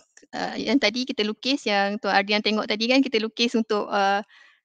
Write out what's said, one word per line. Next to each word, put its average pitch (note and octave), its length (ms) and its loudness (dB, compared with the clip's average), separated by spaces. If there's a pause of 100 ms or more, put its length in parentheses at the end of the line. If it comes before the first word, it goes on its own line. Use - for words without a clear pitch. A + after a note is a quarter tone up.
(320)
ah, - 240 -6
yang A3+ 240 0
tadi A#3 240 0
kita A3 240 -2
lukis, B3 400 -4
yang G3+ 320 0
Tuan G3 160 0
Ardian G3+ 240 2
tengok G#3+ 240 0
tadi, A3 240 -2
kan, C4 160 4
kita B3 160 0
lukis A3 320 -2
untuk, A3 400 0
ah, G3+ 320 2 (420)